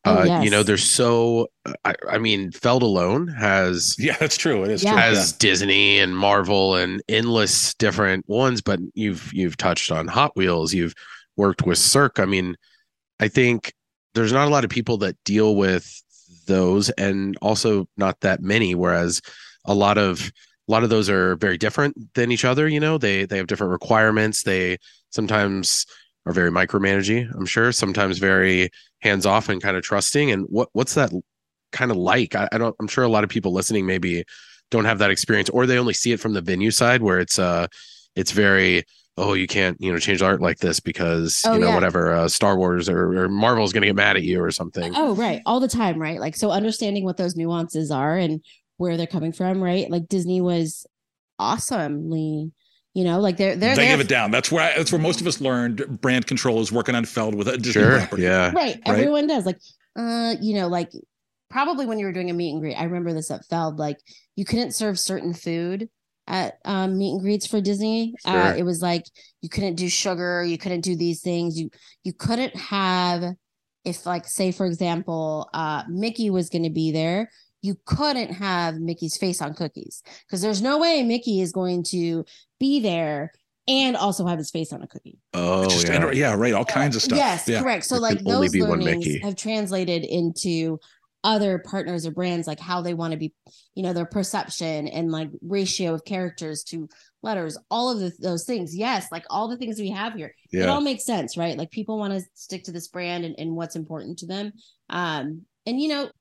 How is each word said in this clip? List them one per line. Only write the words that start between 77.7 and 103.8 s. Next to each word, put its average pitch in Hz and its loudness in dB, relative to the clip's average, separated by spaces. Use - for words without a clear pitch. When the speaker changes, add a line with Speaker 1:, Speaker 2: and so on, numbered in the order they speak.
Speaker 1:
couldn't 277 -2
have 180 -2
Mickey's 165 -6
face 180 -4
on 151 -8
cookies - -10
'cause 180 -6
there's 208 -2
no 269 0
way 320 2
Mickey 233 0
is 180 -2
going 180 -4
to 170 -4
be 277 2
there 160 -2
and 269 2
also 190 -2
have 175 -2
his 151 -8
face 160 -6
on - -14
a - -16
cookie. - -20
Speaker 2:
Oh, 90 0
Speaker 3:
Just 87 2
Speaker 2:
yeah. 85 0
Speaker 3:
enter-, 151 2
yeah, 131 2
right. 113 2
All 110 0
kinds 135 0
of 110 -2
stuff. - 0
Speaker 1:
Yes, 247 0
Speaker 3:
Yeah. 233 0
Speaker 1:
correct. 233 -2
So, 254 -2
Speaker 2:
There 240 0
Speaker 1:
like, 226 0
Speaker 2:
can 196 -4
only 185 2
Speaker 1:
those - -2
Speaker 2:
be 185 2
one 85 2
Speaker 1:
learnings 80 -2
Speaker 2:
Mickey. 73 -2
Speaker 1:
have 202 -6
translated 185 -4
into 165 -4
other 202 0
partners 175 -6
or 165 -6
brands, 170 -4
like, 151 -10
how 175 -6
they 175 -6
wanna 165 -6
be, 156 -8
you 190 -8
know, 180 -4
their 170 -4
perception 165 -6
and, 165 -6
like, 156 -6
ratio 185 -4
of 156 -10
characters 170 -8
to 160 -12
letters, 185 -6
all 240 -2
of 226 -4
the, 180 -4
those 170 -6
things. 175 -8
Yes, 214 -4
like, 170 -12
all 214 -4
the 240 -8
things 226 -10
we 196 -6
have 214 -8
here. 160 -14
It 185 -4
Speaker 2:
Yeah. - 0
Speaker 1:
all 285 0
makes 269 -6
sense, 180 -6
right? 170 -4
Like, 160 -10
people 220 -8
wanna 196 -6
stick - -16
to 180 -14
this 170 -14
brand 175 -8
and, 165 -10
and 165 -6
what's 165 -10
important 160 -12